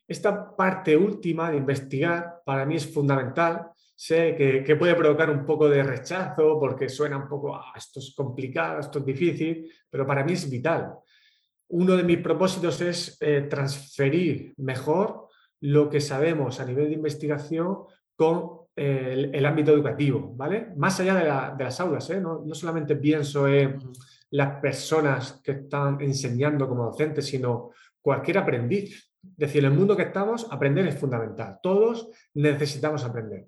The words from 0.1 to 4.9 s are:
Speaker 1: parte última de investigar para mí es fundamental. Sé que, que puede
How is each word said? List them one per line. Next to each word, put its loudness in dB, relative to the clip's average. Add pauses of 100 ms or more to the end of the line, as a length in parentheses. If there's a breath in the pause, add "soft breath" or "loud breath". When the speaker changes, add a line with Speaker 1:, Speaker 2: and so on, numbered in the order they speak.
Speaker 1:
parte 4
última 0
de 0
investigar -2
para -2
mí 0
es -4
fundamental. 0 (280 soft breath)
Sé 2
que, 4
que 6
puede 4